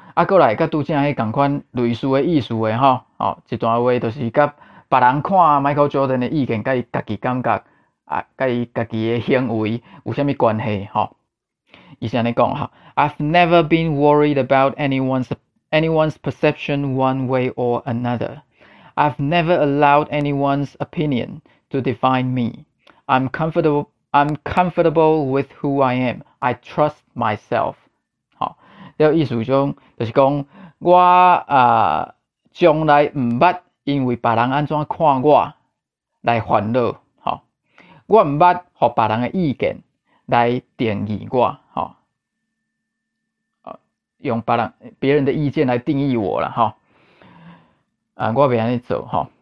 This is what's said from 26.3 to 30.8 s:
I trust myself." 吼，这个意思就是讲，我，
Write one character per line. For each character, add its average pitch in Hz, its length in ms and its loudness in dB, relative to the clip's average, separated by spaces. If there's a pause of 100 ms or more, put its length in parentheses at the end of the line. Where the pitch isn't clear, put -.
I 123 160 -2
trust - 440 -4 (180)
myself." 117 580 -4 (640)
吼， - 180 -6 (420)
这 151 120 4
个 147 80 4
意 160 80 2
思 117 100 -4 (100)
就 135 300 0 (240)
是 113 140 -6
讲， 139 340 2 (320)
我， 175 180 4